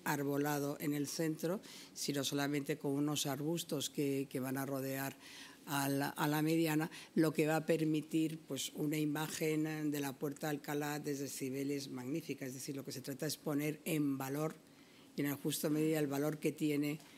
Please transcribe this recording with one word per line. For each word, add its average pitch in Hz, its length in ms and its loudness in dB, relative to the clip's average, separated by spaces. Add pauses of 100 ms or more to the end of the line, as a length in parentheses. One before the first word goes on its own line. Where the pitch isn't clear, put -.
arbolado 143 720 2
en 147 140 0
el 147 120 0
centro, 165 540 -2 (340)
sino 143 300 -2
solamente 143 540 0
con 143 160 0
unos 147 320 2
arbustos 147 640 0
que, 139 400 0
que 139 100 -2
van 131 160 -2
a 135 100 -2
rodear 135 520 -4 (480)
a 139 240 2
la, 139 180 2
a - 220 0
la 151 120 4
mediana, 160 480 4 (240)
lo 160 200 6
que 156 120 4
va 156 120 4
a 156 80 0
permitir, 156 760 2
pues, - 340 -6
una 151 240 0
imagen 156 920 0
de 147 80 0
la 139 140 -2
Puerta 143 340 -4
de 151 40 0
Alcalá 147 480 -2
desde 143 280 -2
Cibeles 139 640 -2
magnífica. 135 560 -4
Es 127 80 -6
decir, 135 240 -6
lo 135 80 -8
que 135 80 -8
se 127 80 -8
trata 139 260 -4
es 143 80 -2
poner 151 480 -2
en 147 340 2
valor, 143 380 -2 (640)
y - 40 0
en 143 60 2
el 139 80 0
justo 151 340 0
medida, 156 300 4
el 151 80 2
valor 147 320 0
que 151 140 0
tiene 147 460 2 (180)